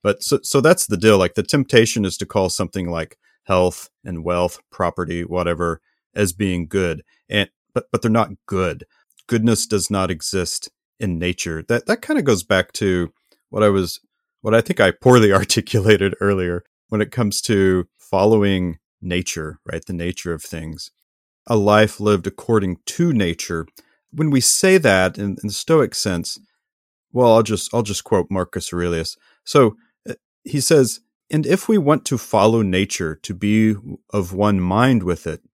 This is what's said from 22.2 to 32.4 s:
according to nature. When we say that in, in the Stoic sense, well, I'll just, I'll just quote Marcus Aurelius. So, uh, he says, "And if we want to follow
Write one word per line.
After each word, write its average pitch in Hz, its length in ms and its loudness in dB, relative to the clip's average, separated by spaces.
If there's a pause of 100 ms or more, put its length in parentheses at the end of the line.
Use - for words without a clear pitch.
according 98 580 -2
to 170 260 -2
nature. 85 560 -4 (440)
When 156 180 -4
we 139 100 2
say 190 380 2
that 95 400 4
in, 101 260 -6
in 104 40 -8
the 101 40 -6
Stoic 156 440 0
sense, 87 440 -6 (720)
well, 123 220 6
I'll 113 100 6
just, 107 300 -4
I'll 117 100 0
just 101 200 -6
quote 92 280 -2
Marcus 92 400 -6
Aurelius. 87 460 -4 (260)
So, 120 320 4 (340)
uh, - 40 -10 (300)
he 147 180 -4
says, 139 400 2 (280)
"And 151 160 -2
if 170 220 -2
we 220 100 2
want 151 280 0
to 131 120 -2
follow 113 440 2